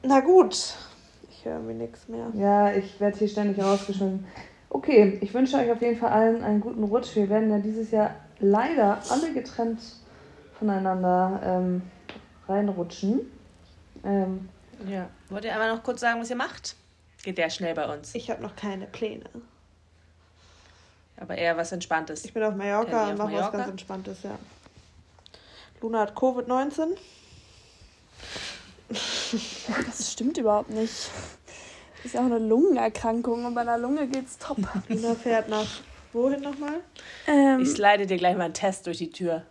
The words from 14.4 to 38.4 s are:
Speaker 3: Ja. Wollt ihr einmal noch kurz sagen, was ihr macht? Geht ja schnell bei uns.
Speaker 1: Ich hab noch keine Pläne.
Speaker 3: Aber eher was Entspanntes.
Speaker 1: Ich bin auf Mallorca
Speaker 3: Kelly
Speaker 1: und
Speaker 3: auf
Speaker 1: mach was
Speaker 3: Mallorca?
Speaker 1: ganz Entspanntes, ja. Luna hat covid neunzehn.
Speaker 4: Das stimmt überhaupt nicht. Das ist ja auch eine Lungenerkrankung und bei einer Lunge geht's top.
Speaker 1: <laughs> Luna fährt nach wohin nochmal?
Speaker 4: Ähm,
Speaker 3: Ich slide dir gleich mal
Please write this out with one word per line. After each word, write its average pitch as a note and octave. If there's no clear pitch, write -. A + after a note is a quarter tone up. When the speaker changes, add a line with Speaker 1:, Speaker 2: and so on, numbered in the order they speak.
Speaker 3:
Ja. F#3+
Wollt G#3
ihr A3+
einmal A3
noch A3+
kurz A#3+
sagen, A#3
was A#3
ihr B3
macht? -
Geht F3+
ja E3
schnell E3
bei D#3
uns. D3
Speaker 1:
Ich A#3+
hab -
noch G3+
keine G3
Pläne. -
Speaker 3:
Aber -
eher E3+
was E3
Entspanntes. D#3+
Speaker 1:
Ich -
bin A3
auf G#3+
Mallorca G3+
Speaker 3:
Kelly G#3
Speaker 1:
und -
Speaker 3:
auf G#3
Speaker 1:
mach G#3
was G#3
Speaker 3:
Mallorca? G#3
Speaker 1:
ganz B3
Entspanntes, F#3+
ja. G3+
Luna A3+
hat G#3
covid B3+
neunzehn. D4
Speaker 4:
Das -
stimmt C#4+
überhaupt G#3+
nicht. A3
Das -
ist B3+
ja -
auch B3
eine A#3+
Lungenerkrankung A#3
und A#3+
bei A#3+
einer A#3
Lunge C4+
geht's C4
top. -
Speaker 1:
<laughs> F#3+
Luna A3+
fährt A3+
nach G#3+
wohin C4+
nochmal? C#4+
Speaker 4:
Ähm, C#4
Speaker 3:
Ich C4
slide G3+
dir F#3+
gleich F3+
mal F3+